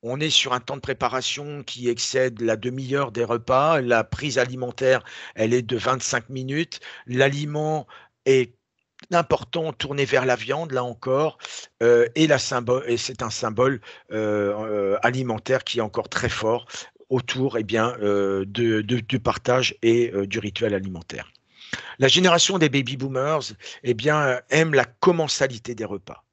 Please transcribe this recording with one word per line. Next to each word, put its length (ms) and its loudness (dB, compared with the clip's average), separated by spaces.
On 180 -6
est 80 -2
sur 240 2
un 80 0
temps 160 -8
de 60 -12
préparation 800 -4
qui 260 -6
excède 540 -2
la 140 2
demi-heure 540 -4
des 140 -2
repas. 560 2
La 240 2
prise 320 -6
alimentaire, 680 0
elle 200 2
est 80 4
de 160 -4
vingt-cinq 500 -2
minutes. 520 -6
L'aliment 800 0
est 260 4
important, 600 0
tourné 320 -4
vers 220 2
la 100 4
viande, 360 -6
là 120 -2
encore, 540 -2
euh, 320 8
et 120 4
la 120 6
symbo-, 480 -2
et 100 0
c'est 260 -6
un 80 -4
symbole, 500 0
euh, 460 0
euh, 440 0
alimentaire 600 0
qui 140 -4
est 40 0
encore 260 -4
très 220 -2
fort 360 -2
autour, 480 -2
eh 60 -2
bien, 400 0
euh, 440 0
de, 360 0
de, 180 -2
du 200 -4
partage 640 0
et, 300 4
euh, 140 -2
du 120 -4
rituel 360 -2
alimentaire. 560 -8
La 100 4
génération 500 4
des 120 4
baby 260 -2
boomers, 560 -4
eh 100 -2
bien, 560 2
aime 240 4
la 140 6
commensalité 880 0
des 100 -6
repas. 380 -12